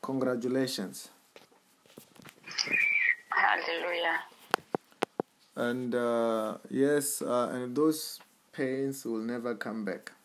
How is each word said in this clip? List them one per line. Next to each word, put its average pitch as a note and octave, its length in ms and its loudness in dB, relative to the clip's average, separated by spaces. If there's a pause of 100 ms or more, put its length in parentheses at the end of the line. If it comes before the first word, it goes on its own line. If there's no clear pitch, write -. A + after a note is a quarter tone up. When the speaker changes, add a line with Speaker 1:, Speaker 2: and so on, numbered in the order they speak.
Speaker 1:
Congratulations. B2+ 1080 -2 (2250)
Speaker 2:
Hallelujah. E3+ 920 2 (1400)
Speaker 1:
And, B2 400 0
uh, A#2 640 0 (140)
yes, C#3+ 500 4
uh, B2 320 0
and B2 240 -4
those D#3 420 2 (340)
pains C3+ 520 -2
will A2+ 140 -2
never A#2 360 -4
come A2 300 -6
back. - 280 -6 (120)